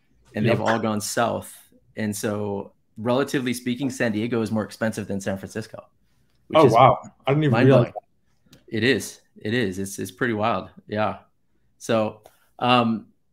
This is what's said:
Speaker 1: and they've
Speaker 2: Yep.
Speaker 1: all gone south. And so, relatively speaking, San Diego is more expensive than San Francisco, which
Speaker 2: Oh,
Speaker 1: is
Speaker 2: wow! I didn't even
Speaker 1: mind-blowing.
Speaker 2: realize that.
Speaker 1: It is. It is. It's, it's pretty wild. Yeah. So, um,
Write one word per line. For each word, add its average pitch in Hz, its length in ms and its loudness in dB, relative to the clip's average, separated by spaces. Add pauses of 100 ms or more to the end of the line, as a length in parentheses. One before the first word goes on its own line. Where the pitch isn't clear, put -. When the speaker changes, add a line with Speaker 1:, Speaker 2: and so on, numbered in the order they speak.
(340)
Speaker 1:
and 110 100 -2
they've - 140 2
Speaker 2:
Yep. 104 80 -2
Speaker 1:
all 113 100 2
gone 107 240 -2
south. 107 560 -4 (380)
And 107 200 -4
so, 104 580 -6 (240)
relatively 123 580 -2
speaking, 123 340 -6
San 123 220 -2
Diego 110 320 -2
is 95 80 -4
more 107 120 -2
expensive 110 440 -6
than 101 120 -6
San 95 200 -6
Francisco, - 440 -14 (680)
which 156 100 4
Speaker 2:
Oh, 156 80 10
Speaker 1:
is 110 60 4
Speaker 2:
wow! 120 260 8 (260)
I 135 60 0
didn't 151 140 2
even 135 80 2
Speaker 1:
mind-blowing. 131 320 6
Speaker 2:
realize - 80 -8 (580)
that. - 160 -20
Speaker 1:
It 110 160 -4
is. 117 380 0 (160)
It 110 180 -4
is. 98 240 -2
It's, 98 180 -8
it's 104 140 -8
pretty 120 220 -4
wild. 104 360 -2 (160)
Yeah. 104 340 -4 (600)
So, 110 420 -2 (380)
um, 120 480 2 (260)